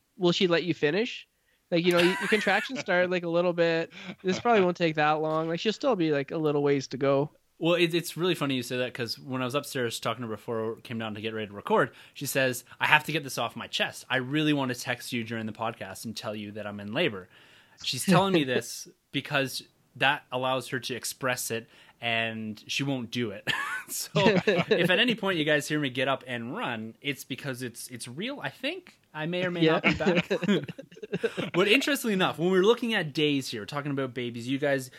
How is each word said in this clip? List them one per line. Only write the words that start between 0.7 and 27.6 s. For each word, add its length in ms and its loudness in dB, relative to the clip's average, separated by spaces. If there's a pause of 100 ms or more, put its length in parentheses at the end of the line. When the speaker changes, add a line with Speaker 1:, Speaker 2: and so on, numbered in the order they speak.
Speaker 1:
finish? 520 0 (440)
Like, 120 4
you 100 4
know, 60 4
your, 100 6 (100)
your 100 -4
contractions 520 2
start, 280 2
like, 140 0
a 60 -4
little 240 2
bit. 380 2 (320)
This 160 0
probably 220 6
won't 160 2
take 180 2
that 180 4
long. 360 0
Like, 100 -2
she'll 140 0
still 220 0
be, 160 2
like, 180 0
a 80 -4
little 240 2
ways 280 2
to 80 -8
go. 340 2 (280)
Speaker 2:
Well, 160 4
it, 180 2
it's 240 -4
really 160 0
funny 220 -2
you 80 -2
say 140 -6
that, 180 -2
'cause 240 -4
when 240 -6
I 20 0
was 80 -4
upstairs 460 -4
talking 240 -4
to 60 -6
her 60 -6
before 380 -4
we 80 -14
came 160 -8
down 160 -6
to 80 -10
get 140 -4
ready 100 -6
to 80 -12
record, 380 0 (240)
she 100 -10
says, 380 -2 (160)
"I 80 2
have 160 6
to 80 -6
get 120 -2
this 140 -10
off 180 -2
my 120 -8
chest. 420 -6
I 80 0
really 340 0
want 220 0
to 80 -10
text 320 -6
you 100 -4
during 220 -6
the 60 -6
podcast 540 -8
and 120 -10
tell 160 -6
you 200 -10
that 120 -10
I'm 140 -8
in 120 -10
labor." 380 -2 (540)
She's 200 -4
telling 300 6
me 100 4
Speaker 1:
<laughs> 120 0
Speaker 2:
this 320 -6 (240)
because 500 -2 (360)
that 340 2
allows 380 -2
her 100 -4
to 160 -6
express 560 -4
it, 180 -6 (320)
and 640 -4
she 180 -4
won't 280 -2
do 180 -2
it. 180 -12 (100)
<laughs> 60 -4 (260)
So 260 -8
Speaker 1:
<laughs> 0 -
Speaker 2:
if 720 4
at 100 4
any 160 2
point 220 0
you 60 2
guys 240 2
hear 100 0
me 120 -2
get 180 -2
up 180 0
and 300 -8
run, 460 -8
it's 240 -6
because 360 -8